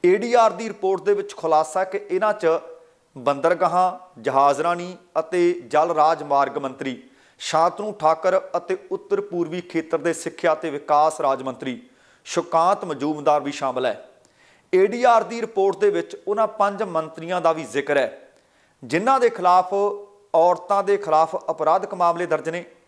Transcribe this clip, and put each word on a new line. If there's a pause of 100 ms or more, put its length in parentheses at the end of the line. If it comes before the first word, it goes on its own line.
ਏ
ਡੀ
ਆਰ
ਦੀ
ਰਿਪੋਰਟ
ਦੇ
ਵਿੱਚ
ਖੁਲਾਸਾ
ਕਿ (100)
ਇਹਨਾਂ
'ਚ (680)
ਬੰਦਰਗਾਹਾਂ,
ਜਹਾਜ਼ਰਾਨੀ (220)
ਅਤੇ (160)
ਜਲ
ਰਾਜ
ਮਾਰਗ
ਮੰਤਰੀ (440)
ਸ਼ਾਂਤਨੂ
ਠਾਕਰ (160)
ਅਤੇ (140)
ਉੱਤਰ
ਪੂਰਬੀ
ਖੇਤਰ
ਦੇ
ਸਿੱਖਿਆ
ਤੇ
ਵਿਕਾਸ
ਰਾਜ
ਮੰਤਰੀ (460)
ਸੁਕਾਂਤ
ਮਜੂਮਦਾਰ
ਵੀ
ਸ਼ਾਮਲ
ਹੈ। (760)
ਏ
ਡੀ
ਆਰ
ਦੀ
ਰਿਪੋਰਟ
ਦੇ
ਵਿੱਚ
ਉਹਨਾਂ (140)
ਪੰਜ
ਮੰਤਰੀਆਂ
ਦਾ
ਵੀ
ਜ਼ਿਕਰ
ਹੈ (520)
ਜਿਨ੍ਹਾਂ
ਦੇ
ਖਿਲਾਫ (600)
ਔਰਤਾਂ
ਦੇ
ਖਿਲਾਫ (140)
ਅਪਰਾਧਿਕ
ਮਾਮਲੇ
ਦਰਜ
ਨੇ। (240)